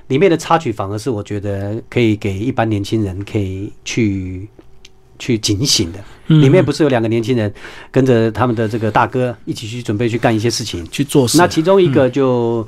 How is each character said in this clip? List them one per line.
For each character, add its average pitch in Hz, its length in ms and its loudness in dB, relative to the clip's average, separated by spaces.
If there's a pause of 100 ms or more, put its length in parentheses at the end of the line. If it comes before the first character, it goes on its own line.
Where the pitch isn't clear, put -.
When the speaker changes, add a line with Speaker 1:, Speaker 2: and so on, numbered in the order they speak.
Speaker 1:
里 135 100 2
面 185 120 4
的 160 60 2
插 165 220 2
曲 151 120 -4
反 104 180 -4
而 104 100 -6
是 107 100 -8
我 104 140 -2
觉 104 180 -8
得 101 480 -6
可 - 100 -4
以 113 180 4
给 98 220 -4
一 120 140 -2
般 117 160 0
年 101 160 -2
轻 110 180 -2
人 95 220 -4
可 110 140 -4
以 95 340 -6 (100)
去， 95 640 -2 (720)
去 117 200 -2
警 107 260 -2
醒 95 260 0
的。 85 80 -14 (280)
Speaker 2:
嗯。 156 160 6
Speaker 1:
里 135 80 8
面 180 120 8
不 139 80 0
是 143 120 0
有 147 80 4
两 120 100 2
个 113 80 0
年 117 140 2
轻 117 120 0
人 107 180 0 (380)
跟 131 140 2
着 113 260 4
他 123 160 0
们 120 80 0
的 113 140 -2
这 113 100 -4
个 107 120 -2
大 117 160 4
哥 123 280 -2 (120)
一 - 80 -6
起 110 120 -12
去 120 160 -10
准 113 140 -2
备 117 100 0
去 113 120 -2
干 120 160 0
一 107 40 2
些 113 120 0
事 117 120 -4
情？ 87 280 -8
Speaker 2:
去 - 120 -2
做 135 240 0
事。 131 120 2
Speaker 1:
那 175 100 4
其 165 140 -2
中 196 180 4
一 180 80 4
个 135 200 2
就， 123 600 0